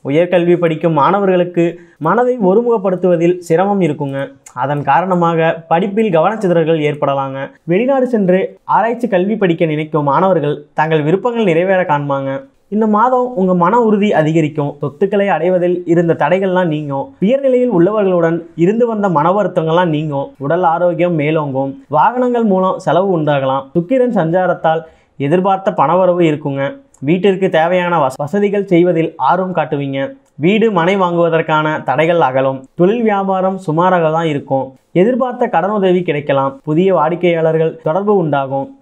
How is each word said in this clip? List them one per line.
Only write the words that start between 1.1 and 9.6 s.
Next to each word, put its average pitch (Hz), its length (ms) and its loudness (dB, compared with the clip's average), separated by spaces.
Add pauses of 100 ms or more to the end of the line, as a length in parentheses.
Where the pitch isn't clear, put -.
மனதை 240 400 0
ஒருமுகப்படுத்துவதில் 185 1000 2
சிரமம் 190 420 0
இருக்குங்க. 139 520 -4 (220)
அதன் 139 280 -4
காரணமாக 165 880 0
படிப்பில் 202 420 0
கவனச்சிதறல்கள் 170 680 0
ஏற்படலாங்க. 139 720 -4 (140)
வெளிநாடு 247 420 0
சென்று 196 580 0
ஆராய்ச்சி 220 440 0
கல்வி 196 280 0
படிக்க 175 280 0